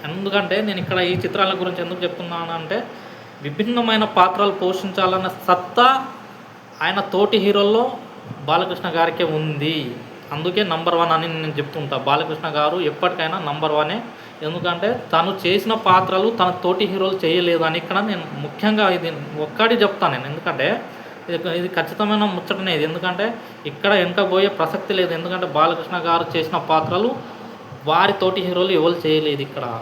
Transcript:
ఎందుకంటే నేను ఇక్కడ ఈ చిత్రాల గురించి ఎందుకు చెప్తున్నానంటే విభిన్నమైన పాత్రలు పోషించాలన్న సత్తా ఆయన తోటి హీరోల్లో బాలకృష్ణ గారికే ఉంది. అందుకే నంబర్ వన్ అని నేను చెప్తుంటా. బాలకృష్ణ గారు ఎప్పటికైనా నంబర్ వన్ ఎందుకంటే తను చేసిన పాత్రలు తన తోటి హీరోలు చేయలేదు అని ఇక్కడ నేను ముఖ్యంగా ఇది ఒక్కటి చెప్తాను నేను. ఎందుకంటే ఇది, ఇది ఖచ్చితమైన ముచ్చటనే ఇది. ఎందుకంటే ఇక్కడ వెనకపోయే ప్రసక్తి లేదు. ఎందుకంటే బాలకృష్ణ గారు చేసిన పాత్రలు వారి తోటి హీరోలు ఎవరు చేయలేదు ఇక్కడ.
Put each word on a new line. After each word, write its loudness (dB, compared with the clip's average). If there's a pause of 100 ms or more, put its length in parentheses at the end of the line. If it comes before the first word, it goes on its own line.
ఎందుకంటే 0
నేను -2
ఇక్కడ 0 (140)
ఈ 2 (100)
చిత్రాల 0
గురించి -4
ఎందుకు -6
చెప్తున్నానంటే -4 (640)
విభిన్నమైన 2 (140)
పాత్రలు 4
పోషించాలన్న 0 (180)
సత్తా 4 (920)
ఆయన 0 (140)
తోటి 4
హీరోల్లో 4 (640)
బాలకృష్ణ 0
గారికే 2 (140)
ఉంది. -2 (580)
అందుకే 0 (120)
నంబర్ 0
వన్ 4
అని 0
నేను -4
చెప్తుంటా. -4 (120)
బాలకృష్ణ 0 (120)
గారు 2 (140)
ఎప్పటికైనా -2 (120)
నంబర్ 0
వన్ 0 (480)
ఎందుకంటే -2 (240)
తను 4 (140)
చేసిన 2 (140)
పాత్రలు 4 (120)
తన 4 (140)
తోటి 2
హీరోలు 0
చేయలేదు 2
అని -2
ఇక్కడ -2 (120)
నేను -4 (180)
ముఖ్యంగా 2 (120)
ఇది -4 (380)
ఒక్కటి 2
చెప్తాను 2
నేను. -6
ఎందుకంటే -2 (600)
ఇది, -2 (220)
ఇది -2
ఖచ్చితమైన 2
ముచ్చటనే -2
ఇది. 2
ఎందుకంటే -2 (440)
ఇక్కడ -2 (100)
వెనకపోయే 2
ప్రసక్తి -2
లేదు. 2
ఎందుకంటే -4
బాలకృష్ణ 2 (100)
గారు 2
చేసిన 0 (120)
పాత్రలు 2 (800)
వారి 4
తోటి 2
హీరోలు 2
ఎవరు 4
చేయలేదు 2
ఇక్కడ. -6 (180)